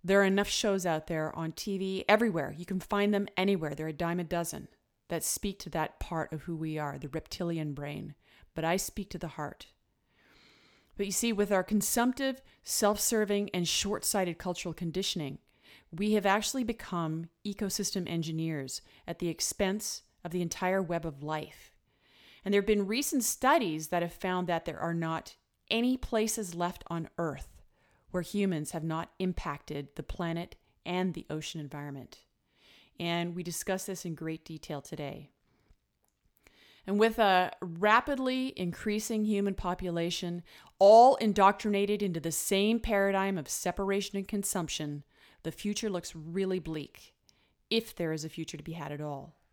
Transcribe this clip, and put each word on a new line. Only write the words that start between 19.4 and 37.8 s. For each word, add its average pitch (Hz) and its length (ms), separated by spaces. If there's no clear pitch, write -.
of 175 80
the 175 120
entire 185 380
web 165 240
of 143 180
life. 156 500
And 196 100
there 202 60
have 196 60
been 208 200
recent 247 380
studies 214 640
that 175 140
have 170 100
found 180 360
that 165 180
there 165 120
are 170 160
not 165 420
any 247 260
places 220 580
left 175 340
on 170 200
Earth 151 440
where 180 100
humans 180 480
have 160 140
not 160 340
impacted 151 800
the - 80
planet 170 500
and 180 260
the - 160
ocean 156 320
environment. 143 600
And 170 340
we 180 80
discuss 185 440
this 185 180
in 170 100
great 160 300
detail 156 360
today. 143 500
And 202 140
with 220 180
a 185 320
rapidly 254 960